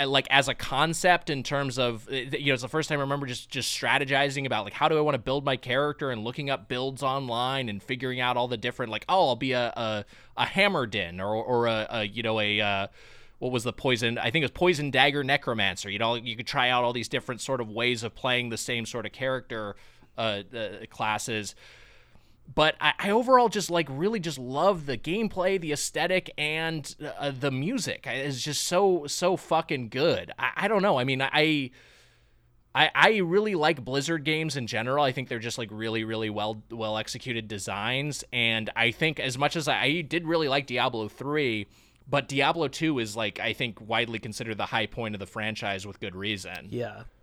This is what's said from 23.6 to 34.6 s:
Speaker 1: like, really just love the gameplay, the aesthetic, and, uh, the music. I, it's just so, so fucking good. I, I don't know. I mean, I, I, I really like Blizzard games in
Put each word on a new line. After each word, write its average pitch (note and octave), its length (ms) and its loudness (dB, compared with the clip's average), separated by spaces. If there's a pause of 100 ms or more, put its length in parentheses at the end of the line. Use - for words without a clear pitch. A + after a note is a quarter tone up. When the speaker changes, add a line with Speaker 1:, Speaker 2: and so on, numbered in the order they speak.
Speaker 1:
like, E3+ 200 2
really F#3 300 -2
just D#3 180 -6
love D3 480 2
the C3 100 -2
gameplay, F#3 640 0
the D#3 120 -4
aesthetic, F3 680 0
and, D#3 580 -2 (220)
uh, C#3+ 200 -2
the C#3 120 0
music. D3 580 -2
I, A#2+ 60 -4
it's C3+ 260 -4
just C#3+ 240 -2
so, F3+ 420 4
so F3+ 300 2
fucking D#3 540 0
good. B2 480 2
I, B2 180 0
I F#3+ 120 0
don't G#3+ 120 4
know. F3+ 180 4
I B2 60 2
mean, C3 160 0
I, D3+ 520 2 (1040)
I, D3+ 200 6
I G3 240 8
really G3 360 2
like D3+ 300 2
Blizzard C#3 400 -2
games D#3 320 0
in B2 100 -2